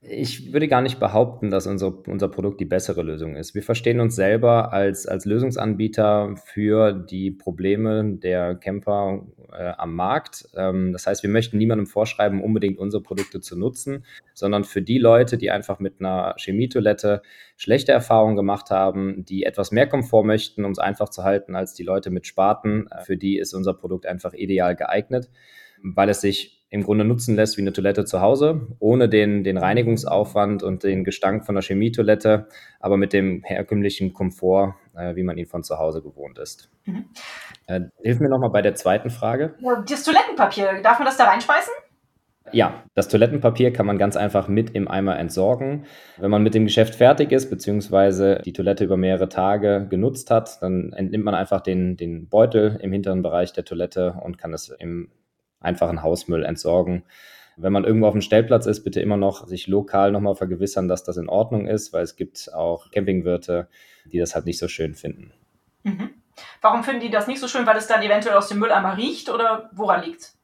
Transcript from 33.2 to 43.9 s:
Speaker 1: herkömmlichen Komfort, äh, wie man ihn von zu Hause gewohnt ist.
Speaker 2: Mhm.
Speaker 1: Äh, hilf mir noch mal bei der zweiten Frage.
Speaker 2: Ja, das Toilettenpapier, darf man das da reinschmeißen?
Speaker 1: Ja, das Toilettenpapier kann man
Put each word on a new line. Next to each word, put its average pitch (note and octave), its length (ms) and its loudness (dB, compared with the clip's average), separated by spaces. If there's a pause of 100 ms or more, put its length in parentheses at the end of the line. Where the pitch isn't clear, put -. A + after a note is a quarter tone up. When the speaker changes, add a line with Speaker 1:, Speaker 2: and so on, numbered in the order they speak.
Speaker 1:
herkömmlichen G2 680 -4
Komfort, F#2+ 600 0 (220)
äh, F2 180 -8
wie F#2 80 -4
man F2 160 -4
ihn E2+ 80 -8
von E2+ 160 -10
zu D#2 160 -8
Hause D#2+ 240 -2
gewohnt C#2+ 360 -18
ist. - 320 -16 (140)
Speaker 2:
Mhm. F#3 200 -8 (640)
Speaker 1:
Äh, F#2 120 -4 (220)
hilf A#2+ 160 2
mir D3 100 2
noch C3 120 2
mal B2 80 0
bei A2 120 2
der - 140 2
zweiten G2+ 360 0
Frage. B2 500 -4
Speaker 2:
Ja, B3 280 -2
das C#4 140 -6
Toilettenpapier, G3+ 800 2
darf A#3 160 6
man C#4 80 0
das C4 100 -2
da A#3+ 100 8
reinschmeißen? C#4+ 460 2 (800)
Speaker 1:
Ja, A2 320 2 (120)
das - 120 2
Toilettenpapier A#2+ 680 4
kann A2 140 0
man G2+ 100 0